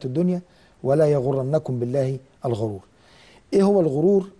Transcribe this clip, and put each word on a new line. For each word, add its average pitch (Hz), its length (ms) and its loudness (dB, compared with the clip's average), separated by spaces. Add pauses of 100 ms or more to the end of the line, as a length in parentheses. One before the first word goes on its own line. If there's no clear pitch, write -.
الدنيا 175 360 -2 (420)
ولا 147 220 2
يغرنكم 135 720 0
بالله 131 400 -4 (260)
الغرور". 107 340 -4 (760)
إيه 196 100 4
هو 196 180 4
الغرور 170 480 2 (100)